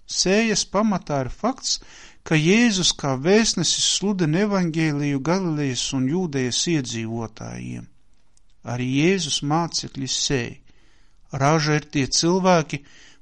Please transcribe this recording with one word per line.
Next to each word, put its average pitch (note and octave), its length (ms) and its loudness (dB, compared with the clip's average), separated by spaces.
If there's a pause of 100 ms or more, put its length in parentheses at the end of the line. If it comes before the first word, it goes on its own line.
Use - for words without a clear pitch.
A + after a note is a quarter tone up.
Sējas G#3 600 0
pamatā F#3 600 0
ir A#2+ 40 -6
fakts, - 500 -4 (400)
ka - 200 0
Jēzus F#3+ 560 4
kā C#3 200 -2
vēstnesis F#3 760 2
sludina F#3 560 0
evaņģēliju D#3 760 0
Galilejas D3+ 720 -2
un C3 160 0
Jūdejas C#3 600 -2
iedzīvotājiem. A#2 1200 -6 (720)
Arī B2 280 -6
Jēzus D#3 540 0
mācekļi D3 640 -4
sēj. A#2+ 440 -2 (840)
Raža D3+ 460 2
ir D3 120 -8
tie C#3 160 0
cilvēki, F3 720 2 (420)